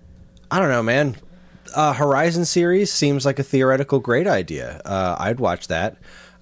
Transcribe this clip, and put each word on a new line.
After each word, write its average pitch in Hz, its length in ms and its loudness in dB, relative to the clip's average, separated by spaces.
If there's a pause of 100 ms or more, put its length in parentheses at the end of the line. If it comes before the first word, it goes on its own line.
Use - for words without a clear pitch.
(500)
I 170 100 0
don't 180 100 2
know, 123 120 2
man. 127 360 0 (580)
A 151 180 2
Horizon 151 520 0
series 180 460 2
seems 143 340 0
like 139 120 0
a 143 60 -2
theoretical 135 560 2
great 131 280 0
idea. 78 580 -4
Uh, 95 340 -2
I'd 117 220 -2
watch 90 260 -2
that. 85 300 -4 (440)